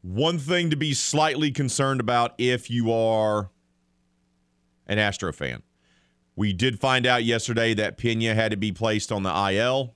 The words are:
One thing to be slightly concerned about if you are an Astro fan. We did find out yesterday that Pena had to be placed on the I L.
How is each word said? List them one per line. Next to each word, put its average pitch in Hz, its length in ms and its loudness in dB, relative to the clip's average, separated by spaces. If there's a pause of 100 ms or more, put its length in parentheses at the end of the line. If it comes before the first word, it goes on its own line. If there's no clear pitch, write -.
One 143 380 0
thing 170 320 0
to 156 40 2
be 147 200 -2
slightly 151 560 0
concerned 135 480 0
about 120 400 0
if 123 320 0
you 117 200 0
are 110 600 2 (1400)
an 104 100 -2
Astro 101 340 -2
fan. 64 300 -8 (760)
We 104 160 0
did 110 280 0
find 131 260 2
out 123 180 4
yesterday 113 520 2
that 104 220 -2
Pena 113 360 0
had 110 160 2
to 107 80 -2
be 104 140 -2
placed 107 400 -2
on 101 100 -2
the 95 80 -2
I 98 260 0
L. 123 400 -2